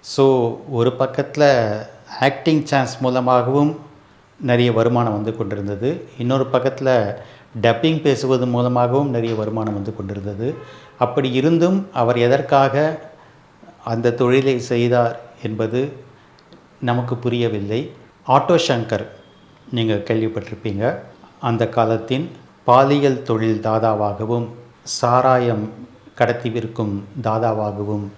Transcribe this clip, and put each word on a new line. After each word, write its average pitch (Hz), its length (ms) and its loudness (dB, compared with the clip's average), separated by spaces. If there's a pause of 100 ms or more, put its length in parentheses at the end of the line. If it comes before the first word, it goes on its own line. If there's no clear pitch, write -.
So, 131 560 2 (140)
ஒரு 120 280 2
பக்கத்துல 131 720 2 (480)
ஆக்டிங் 151 440 2
சான்ஸ் 127 360 0
மூலமாகவும் 127 800 2 (600)
நிறைய 123 320 2
வருமானம் 117 400 2
வந்து 107 240 -4
கொண்டிருந்தது, 101 720 -6 (100)
இன்னொரு 131 340 0
பக்கத்துல 127 640 0 (460)
டப்பிங் 147 400 2
பேசுவது 131 460 2
மூலமாகவும் 123 640 2
நிறைய 117 240 -2
வருமானம் 107 400 -4
வந்து 101 220 -6
கொண்டிருந்தது. 101 580 -8 (440)
அப்படி 127 340 0
இருந்தும் 165 600 2
அவர் 120 260 2
எதற்காக 139 800 2 (840)
அந்த 117 260 0
தொழிலை 127 500 2
செய்தார் 120 600 0 (220)
என்பது 113 500 -4 (880)
நமக்கு 120 360 -2
புரியவில்லை. 117 720 -2 (380)
ஆட்டோ 143 300 4 (100)
சங்கர் 113 380 -2 (640)
நீங்க 113 240 0
கேள்விப்பட்டிருப்பீங்க. 110 1000 -4 (440)
அந்த 113 280 0
காலத்தின் 113 640 -2 (340)
பாலியல் 139 580 4
தொழில் 110 380 0
தாதாவாகவும் 110 840 0 (360)
சாராயம் 123 1040 0 (280)
கடத்தி 120 360 0
விற்கும் 110 540 -6 (180)
தாதாவாகவும் 107 960 -2